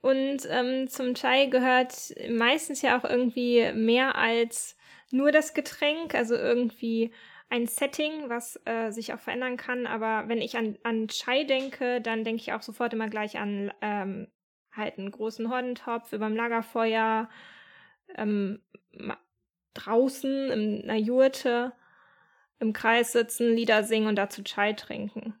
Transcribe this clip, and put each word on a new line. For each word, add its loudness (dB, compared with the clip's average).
Und, 2
ähm, 0
zum -2
Chai 4
gehört 2
meistens 2
ja 4
auch -6
irgendwie 2
mehr 2
als 0
nur 4
das 4
Getränk, -2
also 2
irgendwie 0
ein 0
Setting, -4
was, -6
äh, -2
sich -8
auch -10
verändern -4
kann. -6
Aber -2
wenn -2
ich -6
an, -4
an -2
Chai -2
denke, -2
dann -4
denke -4
ich -6
auch -6
sofort -6
immer -4
gleich -6
an, -4
ähm, -4
halt -8
einen -8
großen -6
Hordentopf -6
überm -2
Lagerfeuer, 0
ähm, -2
ma-, -10
draußen 0
in -2
einer -2
Jurte, 2
im 0
Kreis 4
sitzen, 2
Lieder 4
singen 2
und 2
dazu -2
Chai 0
trinken. -8